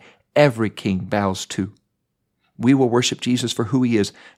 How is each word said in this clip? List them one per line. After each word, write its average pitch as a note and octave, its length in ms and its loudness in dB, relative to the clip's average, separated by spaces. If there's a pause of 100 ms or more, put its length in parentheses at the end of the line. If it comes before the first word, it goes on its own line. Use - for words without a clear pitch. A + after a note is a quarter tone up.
(340)
every A2+ 360 2
king F#2+ 300 -4
bows G2 460 -2
to. G2+ 280 -6 (840)
We A#2+ 160 4
will C3+ 160 4
worship B2 320 0
Jesus B2 320 -2
for A2+ 120 -4
who B2+ 180 0
he A#2 160 2
is, G2 140 0 (240)